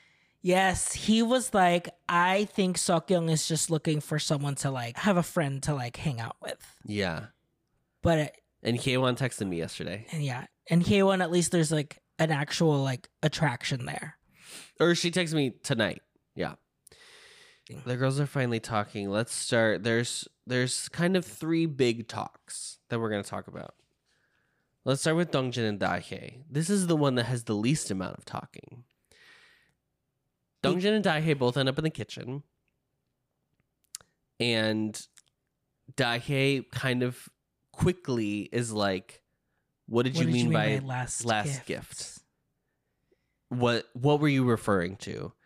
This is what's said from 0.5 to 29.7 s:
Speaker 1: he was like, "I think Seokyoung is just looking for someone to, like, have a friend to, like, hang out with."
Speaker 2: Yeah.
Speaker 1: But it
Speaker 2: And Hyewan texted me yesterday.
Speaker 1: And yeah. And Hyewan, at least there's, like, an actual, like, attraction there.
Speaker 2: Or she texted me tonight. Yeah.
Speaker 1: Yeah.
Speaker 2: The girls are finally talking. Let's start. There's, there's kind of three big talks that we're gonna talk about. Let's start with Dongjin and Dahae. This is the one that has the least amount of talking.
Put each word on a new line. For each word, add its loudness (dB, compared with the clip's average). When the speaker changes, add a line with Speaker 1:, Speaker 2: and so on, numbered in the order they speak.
Speaker 1:
he 2
was 0
like, 4
"I 2
think -2
Seokyoung 2
is 0
just -2
looking 0
for -4
someone -2
to, -2
like, -8
have 2
a 4
friend -2
to, 0
like, -8
hang -4
out -8
with." -12
Speaker 2:
Yeah. -4
Speaker 1:
But 4
it -4
Speaker 2:
And 0
Hyewan 2
texted -2
me -2
yesterday. -8
Speaker 1:
And -4
yeah. -6
And 4
Hyewan, 4
at 0
least 2
there's, 2
like, -2
an 2
actual, 2
like, -4
attraction -2
there. -10
Speaker 2:
Or 6
she 0
texted 0
me 2
tonight. 0
Yeah. -4
Speaker 1:
Yeah. -16
Speaker 2:
The -4
girls 0
are 0
finally 0
talking. -4
Let's -2
start. 2
There's, -2
there's -2
kind 0
of 0
three -2
big 0
talks -12
that -4
we're -2
gonna -2
talk -10
about. -14
Let's 0
start 2
with 2
Dongjin 0
and -4
Dahae. -6
This -2
is 2
the 4
one 4
that 2
has -2
the -2
least 0
amount -6
of -20
talking. -14